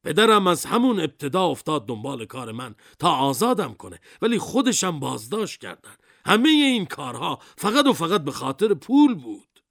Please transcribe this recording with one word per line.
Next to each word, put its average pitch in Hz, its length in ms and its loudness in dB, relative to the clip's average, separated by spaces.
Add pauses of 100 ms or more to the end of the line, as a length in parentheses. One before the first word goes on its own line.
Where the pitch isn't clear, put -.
پدرم 202 440 4
از 170 180 0
همون 233 340 2
ابتدا 156 440 -2
افتاد 147 420 -2
دنبال 117 400 -8
کار 120 260 -14
من 117 240 -14 (240)
تا 160 160 2
آزادم 139 580 0
کنه، - 260 -20 (220)
ولی 226 160 0
خودشم 190 640 -2
بازداشت 131 640 -8
کردن. - 340 -18 (300)
همه 220 240 4
این 269 360 4
کارها 135 540 -8 (180)
فقط 240 280 4
و 254 80 6
فقط 165 300 0
به 139 80 -6
خاطر 135 420 -2
پول 262 400 2
بود. 120 580 -14